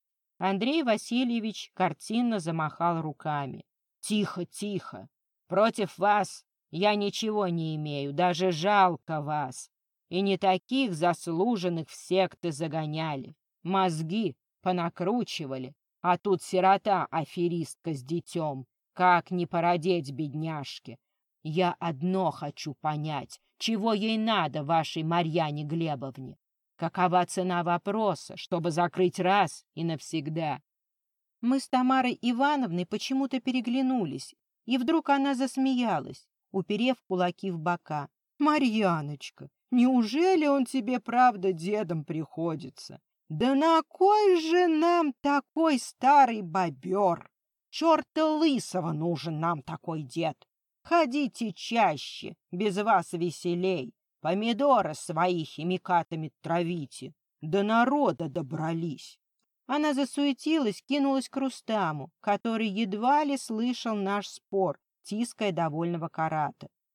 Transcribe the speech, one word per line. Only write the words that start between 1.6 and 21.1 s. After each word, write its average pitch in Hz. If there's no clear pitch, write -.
картинно 220
замахал 165
руками. 147
«Тихо, 202
тихо! 185
Против 202
вас 202
я 208
ничего 208
не 160
имею, 143
даже 180
жалко 170
вас. 143
И 185
не 196
таких 196
заслуженных 175
в -
секты 180
загоняли. 151
Мозги 180
понакручивали. 170
А 175
тут 190
сирота-аферистка 175
с 131
детем. 151
Как 180
не 180
породеть 170
бедняжке? 151